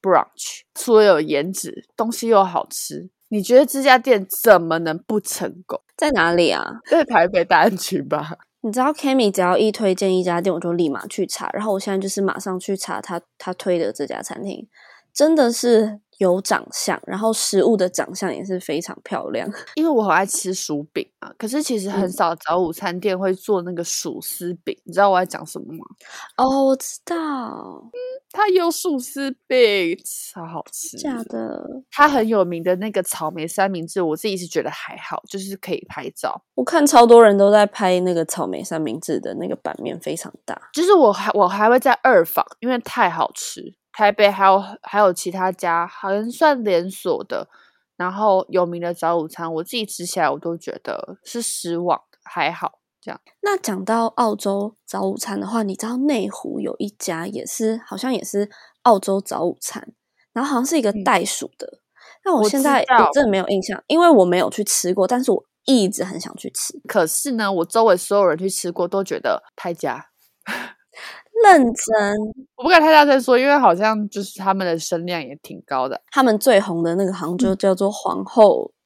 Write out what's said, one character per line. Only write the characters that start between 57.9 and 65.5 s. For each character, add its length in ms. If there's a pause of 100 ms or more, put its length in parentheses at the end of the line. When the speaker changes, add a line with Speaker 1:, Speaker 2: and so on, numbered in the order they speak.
Speaker 2:
像 180
也 80
是 260 (340)
澳 140
洲 240
早 240
午 160
餐， 320 (400)
然 100
后 60
好 80
像 80
是 140
一 40
个 100 (120)
袋 200
鼠 340
的， 80
Speaker 1:
嗯。 120 (460)
Speaker 2:
但 80
我 160
现 140
在 160
Speaker 1:
我 60
知 120
道。 100
Speaker 2:
我 60
真 120
的 40
没 100
有 100
印 120
象， 280
因 100
为 100
我 160
没 140
有 100
去 140
吃 320
过， 120
但 160
是 100
我 120 (200)